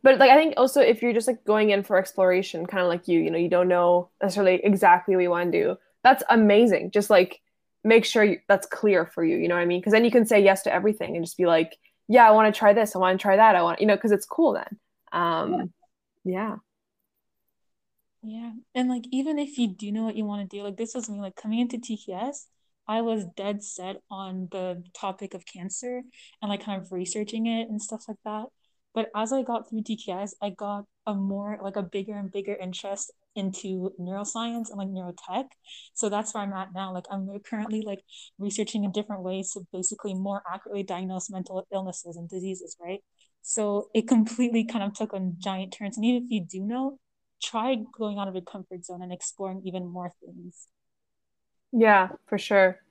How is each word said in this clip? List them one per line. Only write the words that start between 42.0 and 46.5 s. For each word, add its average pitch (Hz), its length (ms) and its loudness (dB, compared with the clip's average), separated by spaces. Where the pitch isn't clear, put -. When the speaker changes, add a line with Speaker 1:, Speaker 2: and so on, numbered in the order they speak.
Speaker 2:
and 170 120 -16
diseases, 185 520 -12
right? 180 200 -12
So 208 520 -4
it 226 140 0
completely 226 560 0
kind 226 200 -6
of 202 80 -6
took 220 200 -8
a 190 260 -6
giant 190 340 -8
turn. 202 200 -10
So 220 100 -8
even 247 220 0
if 247 60 -12
you 214 100 -4
do 180 200 -12